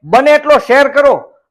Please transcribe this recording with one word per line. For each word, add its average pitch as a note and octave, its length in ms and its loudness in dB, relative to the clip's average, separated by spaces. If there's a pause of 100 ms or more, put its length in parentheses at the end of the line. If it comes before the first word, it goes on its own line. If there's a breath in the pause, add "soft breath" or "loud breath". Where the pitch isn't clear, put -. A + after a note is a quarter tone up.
બને B3+ 260 0
એટલો D4 280 2
શેર C4+ 300 0
કરો C#4 440 -2 (180)